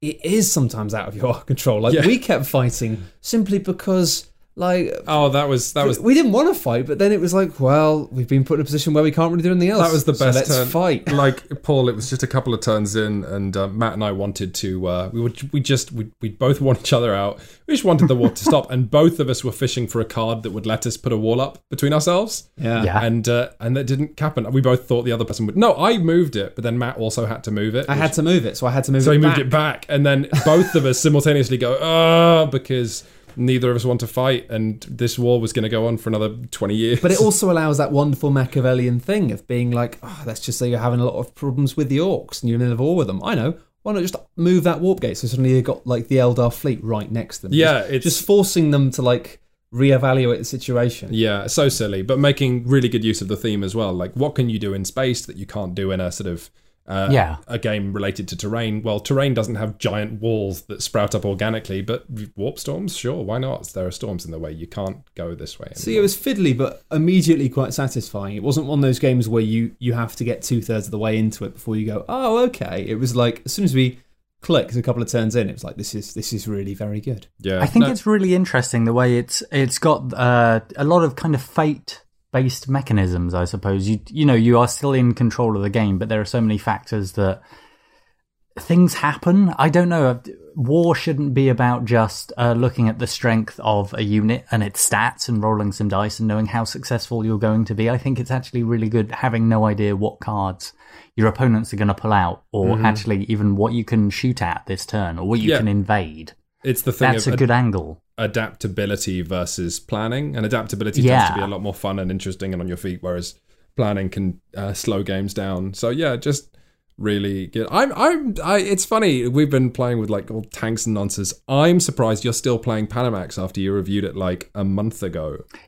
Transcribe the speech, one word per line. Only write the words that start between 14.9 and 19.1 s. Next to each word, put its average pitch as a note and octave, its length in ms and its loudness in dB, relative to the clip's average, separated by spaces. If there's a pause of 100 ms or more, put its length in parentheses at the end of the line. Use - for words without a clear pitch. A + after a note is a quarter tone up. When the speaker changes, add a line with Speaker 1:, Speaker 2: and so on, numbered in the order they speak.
Speaker 2:
we A#2 80 -4
would, A#2+ 320 -4
we C#3+ 80 0
just, - 320 -2
we, A2+ 140 -8 (160)
we'd G#2 160 -8
both C#3 220 2
<laughs> C#3 60 0
want C3 140 4
each - 140 0
other A#2+ 200 2
out. G2+ 240 -2 (280)
We D#4+ 80 0
just - 100 0
wanted E3+ 240 6
the C3 80 4
war A#2+ 140 4
to - 140 -8
stop, D3+ 260 2
and B2+ 200 -2
both E3 300 6